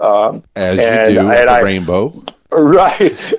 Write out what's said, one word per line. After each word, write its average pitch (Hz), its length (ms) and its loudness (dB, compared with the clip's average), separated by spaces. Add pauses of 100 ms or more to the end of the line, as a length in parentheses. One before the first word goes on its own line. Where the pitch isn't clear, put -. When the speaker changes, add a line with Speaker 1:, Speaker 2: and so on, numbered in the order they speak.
Speaker 1:
Um, 107 420 -2 (140)
Speaker 2:
As 95 220 -2
Speaker 1:
and, 110 340 0
Speaker 2:
you 95 80 0
do 101 100 0
at 120 80 2
Speaker 1:
and 123 80 2
Speaker 2:
the 127 60 4
Speaker 1:
I 123 80 2
Speaker 2:
Rainbow. 95 600 -4 (300)
Speaker 1:
Right. - 880 0